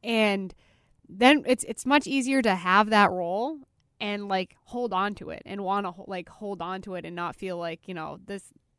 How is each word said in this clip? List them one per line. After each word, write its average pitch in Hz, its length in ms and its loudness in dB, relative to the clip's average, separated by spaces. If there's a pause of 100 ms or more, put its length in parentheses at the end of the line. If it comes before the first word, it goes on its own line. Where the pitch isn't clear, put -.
and 202 540 0 (520)
then 247 380 6
it's, - 200 2
it's - 200 -8
much 285 220 4
easier 269 340 0
to 214 140 4
have 185 340 4
that 208 220 6
role 196 480 -2 (400)
and, 208 280 -6
like, 190 360 -2
hold 240 300 -4
on 196 220 0
to - 140 -14
it - 160 -10
and 202 180 -8
wanna 190 280 0
ho-, 185 160 -16
like, 185 200 -8
hold 202 340 -8
on 185 200 -6
to 190 140 -10
it 170 100 -8
and 175 100 -12
not 170 200 -6
feel 185 220 -6
like, 170 300 -8
you 185 60 -8
know, 156 320 -10
this, 202 260 -12 (280)